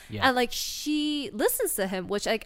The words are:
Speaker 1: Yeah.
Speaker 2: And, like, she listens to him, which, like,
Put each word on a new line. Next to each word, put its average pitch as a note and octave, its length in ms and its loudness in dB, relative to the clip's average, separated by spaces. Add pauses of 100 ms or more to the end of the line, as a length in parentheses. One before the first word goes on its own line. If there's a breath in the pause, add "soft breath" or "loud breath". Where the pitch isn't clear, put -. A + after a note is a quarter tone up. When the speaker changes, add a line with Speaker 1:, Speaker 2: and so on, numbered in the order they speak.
(100)
Speaker 1:
Yeah. - 160 2
Speaker 2:
And, C4 80 6
like, B3 160 4
she D4 800 -2
listens F#4 440 2
to F#3+ 100 0
him, F#3 220 -4
which, G3+ 180 -2
like, A3 200 0